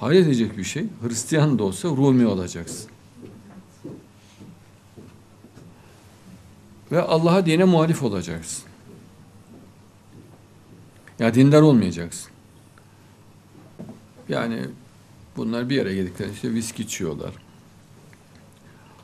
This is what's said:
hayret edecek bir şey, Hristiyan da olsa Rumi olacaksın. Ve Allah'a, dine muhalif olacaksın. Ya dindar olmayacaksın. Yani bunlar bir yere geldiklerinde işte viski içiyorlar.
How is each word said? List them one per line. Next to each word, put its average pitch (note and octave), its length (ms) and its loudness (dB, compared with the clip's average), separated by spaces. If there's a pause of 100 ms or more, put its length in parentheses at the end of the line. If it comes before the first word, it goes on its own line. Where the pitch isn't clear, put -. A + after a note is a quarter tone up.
hayret E3 260 4
edecek A2+ 320 0
bir F#2 60 -6
şey, E3+ 220 -6 (160)
Hristiyan B2+ 560 0
da G#2 60 0
olsa F#2+ 240 -4
Rumi C3 380 4
olacaksın. F2+ 640 -6 (4000)
Ve E3+ 100 2
Allah'a, E3+ 440 2
dine E3 180 4
muhalif E3 380 4
olacaksın. F2 640 -6 (2500)
Ya A2+ 160 0
dindar C#3+ 280 8
olmayacaksın. F#2+ 680 2 (2000)
Yani A#2 320 -4 (760)
bunlar A#2+ 340 -6
bir C#3 60 0
yere G2 180 -2
geldiklerinde F#2+ 400 -6
işte A#2+ 180 -6
viski A2+ 300 -6
içiyorlar. E2+ 500 -8 (1700)